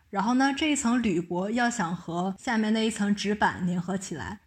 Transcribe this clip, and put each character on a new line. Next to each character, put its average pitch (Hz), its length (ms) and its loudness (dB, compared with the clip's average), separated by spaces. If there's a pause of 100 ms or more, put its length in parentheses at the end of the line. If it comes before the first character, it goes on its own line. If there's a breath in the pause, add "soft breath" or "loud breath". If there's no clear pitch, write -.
然 196 120 -2
后 226 120 2
呢， 269 200 4
这 302 160 0
一 294 60 4
层 240 260 0
铝 185 200 2
箔 180 300 -2
要 240 180 2
想 185 260 -2
和 180 420 -4
下 233 200 -2
面 214 160 2
那 220 120 2
一 226 60 2
层 208 240 2
纸 202 180 -2
板 185 320 0
粘 175 160 0
合 190 160 -4
起 190 180 -8
来， 151 320 -8